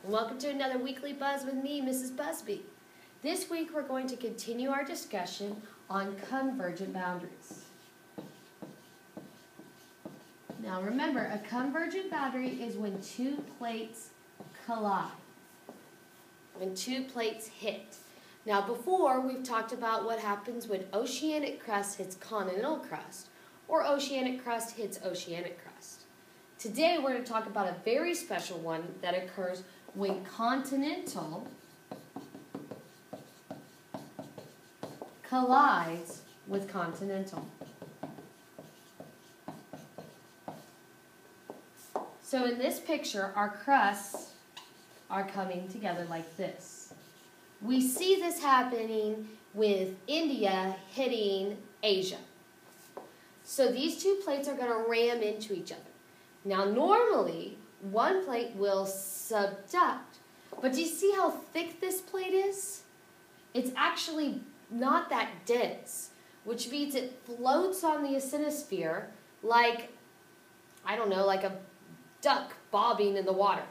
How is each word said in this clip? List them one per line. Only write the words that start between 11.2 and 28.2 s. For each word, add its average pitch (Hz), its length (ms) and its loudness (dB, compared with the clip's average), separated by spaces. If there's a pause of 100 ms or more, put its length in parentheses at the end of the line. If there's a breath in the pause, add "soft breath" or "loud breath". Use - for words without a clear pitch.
a 208 40 -4 (100)
convergent 330 640 -2
boundary 254 380 -2
is 226 260 -6
when 202 260 -4
two 285 440 -4 (120)
plates 226 520 -8 (560)
collide, 208 440 0 (1500)
when 190 180 -4
two 254 280 -2
plates - 440 -4
hit. - 480 -8 (500 loud breath)
Now 202 160 4
before, 262 600 4
we've 254 240 -2
talked 226 260 0
about 226 320 0
what 220 160 0
happens 214 480 -4
when 190 160 -2 (100)
oceanic 277 680 -2
crust 202 340 -2
hits 185 200 -8
continental 208 580 -2
crust, - 520 -10 (420 loud breath)
or 311 160 6
oceanic 262 580 0
crust 233 320 -4
hits 202 300 -6
oceanic 175 580 -6
crust. - 380 -18 (580 loud breath)
Today 311 380 4
we're 269 160 0
gonna 240 100 -2
talk 220 220 -2
about 202 220 -2
a 175 80 -2 (100)
very 311 280 2
special 175 460 -4